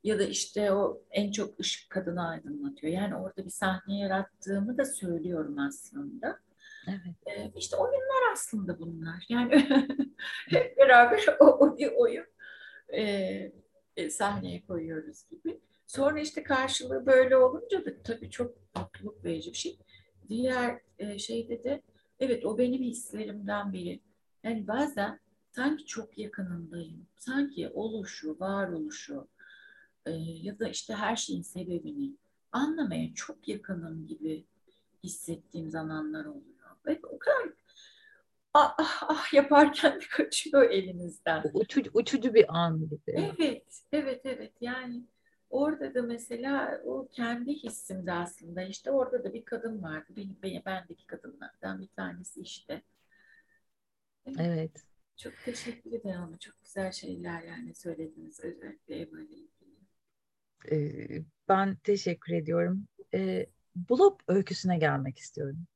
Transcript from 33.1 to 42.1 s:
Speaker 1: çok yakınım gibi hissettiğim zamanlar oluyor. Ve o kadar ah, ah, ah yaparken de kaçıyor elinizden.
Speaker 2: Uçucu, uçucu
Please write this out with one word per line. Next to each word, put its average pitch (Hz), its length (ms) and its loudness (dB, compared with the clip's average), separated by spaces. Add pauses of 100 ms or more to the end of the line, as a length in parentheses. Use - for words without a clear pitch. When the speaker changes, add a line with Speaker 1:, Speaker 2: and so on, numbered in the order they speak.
Speaker 1:
çok - 340 -12
yakınım 165 600 -8
gibi 156 380 -8 (580)
hissettiğim 165 640 -10
zamanlar 156 560 -6
oluyor. - 440 -18 (160)
Ve 311 180 0
o - 160 -12
kadar 508 300 2 (1040)
ah, 294 240 8
ah, - 320 -2
ah - 240 0
yaparken 285 640 8
de - 160 -10
kaçıyor - 580 6
elinizden. 175 760 -2 (100)
Speaker 2:
Uçucu, - 400 0
uçucu 233 400 2